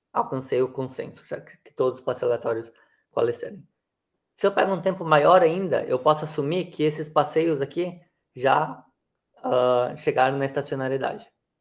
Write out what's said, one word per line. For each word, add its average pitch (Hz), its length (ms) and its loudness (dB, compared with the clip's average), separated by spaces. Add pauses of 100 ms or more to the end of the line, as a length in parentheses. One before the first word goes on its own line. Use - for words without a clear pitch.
(120)
alcancei - 500 -2
o 127 100 0
consenso, 131 540 -10
já 143 140 -10
que, - 180 -20
que - 160 -20
todos 127 260 -2
os - 60 -12
passos 123 180 -4
aleatórios 117 480 -2 (400)
coalescerem. - 540 -2 (680)
Se - 100 -4
eu 196 60 4
pego 196 220 0
um 170 80 -4
tempo 185 240 -2
maior 160 360 6
ainda, 165 440 2
eu 127 140 0
posso 151 260 2
assumir 156 400 -2
que - 180 -6
esses 156 260 -2
passeios 156 520 2
aqui 170 400 -6 (340)
já, 135 480 0 (600)
ah, 127 540 2
chegaram 135 400 0
na 139 80 -2
estacionariedade. 135 840 -4 (300)